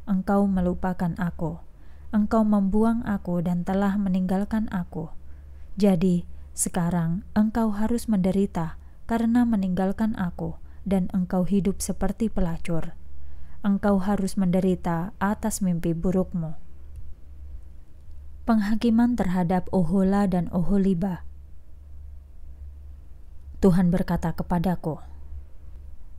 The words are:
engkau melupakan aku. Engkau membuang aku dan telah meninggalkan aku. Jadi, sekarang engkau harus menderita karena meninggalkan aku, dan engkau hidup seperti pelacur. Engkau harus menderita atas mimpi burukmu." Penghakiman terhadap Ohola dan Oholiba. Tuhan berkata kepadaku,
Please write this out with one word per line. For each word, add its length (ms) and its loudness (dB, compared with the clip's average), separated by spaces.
engkau 400 2
melupakan 720 0
aku. 480 -4
Engkau 320 4
membuang 640 4
aku 320 -2
dan 240 0
telah 320 2
meninggalkan 800 0
aku. 320 -6
Jadi, 480 4
sekarang 800 -2
engkau 400 2
harus 400 0
menderita 640 2
karena 400 4
meninggalkan 720 2
aku, 400 -4
dan 320 2
engkau 320 2
hidup 320 2
seperti 480 0
pelacur. 640 2
Engkau 400 4
harus 320 0
menderita 880 2
atas 400 0
mimpi 320 2
burukmu." 640 0
Penghakiman 720 4
terhadap 560 2
Ohola 560 4
dan 240 0
Oholiba. 760 2
Tuhan 320 6
berkata 400 0
kepadaku, 640 -2